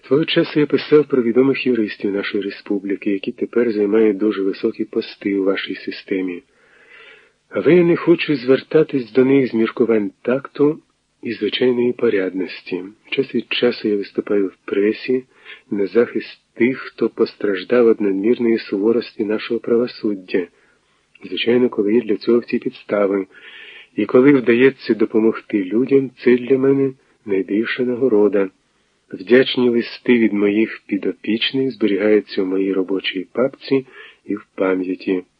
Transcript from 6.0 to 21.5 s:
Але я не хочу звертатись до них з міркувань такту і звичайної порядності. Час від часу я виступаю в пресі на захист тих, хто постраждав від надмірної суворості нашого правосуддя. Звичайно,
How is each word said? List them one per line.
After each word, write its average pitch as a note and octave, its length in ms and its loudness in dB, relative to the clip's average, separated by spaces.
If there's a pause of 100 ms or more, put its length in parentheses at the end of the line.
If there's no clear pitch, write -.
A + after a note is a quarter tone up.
Але A#2 260 2
я F3+ 80 6
не E3+ 120 4
хочу E3 400 0
звертатись C3 760 0
до B2+ 140 4
них C3+ 260 2
з - 20 -8
міркувань A2 580 0 (100)
такту C#3+ 580 -2 (420)
і A#2 120 -8
звичайної A#2+ 600 0
порядності. F#2 920 -4 (260)
Час - 260 -4
від - 180 -4
часу - 340 -2
я G#2 80 2
виступаю G2+ 520 -2
в - 80 -10 (100)
пресі A2 580 -2 (480)
на G2+ 160 -2
захист - 540 -2 (120)
тих, B2+ 260 0
хто - 300 -4
постраждав A2+ 800 0
від G#2+ 120 2
надмірної A2 580 0
суворості G#2+ 680 -2
нашого G#2+ 340 -4
правосуддя. G#2 880 -4 (760)
Звичайно, A#2+ 460 0